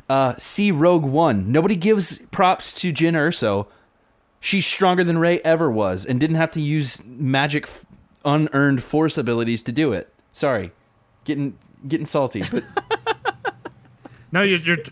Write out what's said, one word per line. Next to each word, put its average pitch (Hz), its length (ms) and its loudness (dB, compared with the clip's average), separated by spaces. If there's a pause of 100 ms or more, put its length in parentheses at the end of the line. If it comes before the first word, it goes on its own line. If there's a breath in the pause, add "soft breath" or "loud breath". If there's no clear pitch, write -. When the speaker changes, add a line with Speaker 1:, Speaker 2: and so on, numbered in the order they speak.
Speaker 1:
uh, 135 280 2
see - 340 2
Rogue 165 340 4
One. 131 460 2
Nobody 170 240 2
gives 202 520 2
props - 540 0
to 180 100 -2
Jyn 160 220 2
Erso. 123 540 0 (720 soft breath)
She's - 260 0
stronger 180 380 2
than 170 160 2
Rey 170 220 2
ever 160 280 2
was 98 360 -2
and 127 140 -2
didn't 160 180 2
have 160 140 0
to 160 100 -4
use 147 440 -2
magic 135 600 -2
f-, - 200 -14 (380)
unearned 143 580 2
force 151 360 0
abilities 117 460 -2
to 127 80 -6
do 131 220 0
it. - 180 -6 (200)
Sorry. 110 400 -2 (520)
Getting, 139 340 -4 (300)
getting 151 200 -4
salty, 143 340 -2 (100)
but 240 200 -4
<laughs> - 240 -4 (1400 loud breath)
Speaker 2:
No, 175 100 0
you're, 190 180 2
you're, 165 180 0 (140)